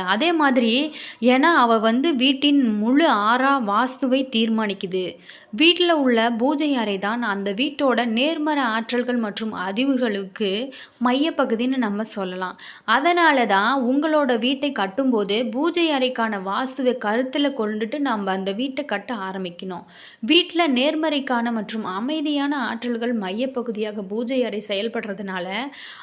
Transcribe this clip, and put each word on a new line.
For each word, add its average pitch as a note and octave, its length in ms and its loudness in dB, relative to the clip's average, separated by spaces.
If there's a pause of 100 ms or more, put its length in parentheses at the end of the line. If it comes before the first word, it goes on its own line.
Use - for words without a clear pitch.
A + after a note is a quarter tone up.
அதே A3 300 2
மாதிரி, C4+ 600 2 (280)
ஏன்னா, B3+ 340 4
அவ A#3 220 6
வந்து B3 380 2
வீட்டின் C4+ 600 4
முழு B3+ 320 4
ஆறா B3 460 4 (140)
வாஸ்துவை B3+ 540 0 (140)
தீர்மானிக்குது. G#3 720 0 (460)
வீட்ல E4+ 460 4
உள்ள A#3+ 340 4
பூஜை C#4+ 440 0
அறை G#3 240 -2
தான் A3 220 -2
அந்த G3+ 300 -2
வீட்டோட B3+ 540 0
நேர்மறை D4 580 0
ஆற்றல்கள் A#3+ 540 -2
மற்றும் A3 360 -4
அதிர்வுகளுக்கு G3+ 960 -2 (560)
மையப்பகுதின்னு C4 720 0
நம்ம G#3 260 -2
சொல்லலாம். F#3 540 -8 (280)
அதனால C#4+ 600 4
தான் G3+ 360 4
உங்களோட C#4 580 2
வீட்டை C4+ 320 0
கட்டும்போது A3 800 0
பூஜை E4 400 0
அறைக்கான A#3+ 520 0
வாஸ்துவை B3 520 -2 (100)
கருத்துல C4 480 0
கொண்டுட்டு G#3+ 460 -4
நம்ம G#3+ 320 -2
அந்த F#3+ 200 -2
வீட்டை C4 340 -6
கட்ட G#3 300 -6
ஆரம்பிக்கணும். F#3 720 -10 (340)
வீட்ல E4+ 480 2
நேர்மறைக்கான C4+ 840 0
மற்றும் A3 340 -4
அமைதியான C#4+ 720 -2 (100)
ஆற்றல்கள் A#3 440 -4
மையப்பகுதியாக G#3+ 880 -4
பூஜை A#3+ 420 -2
அறை G#3 240 -4
செயல்படுறதுனால, G3+ 800 -4 (560)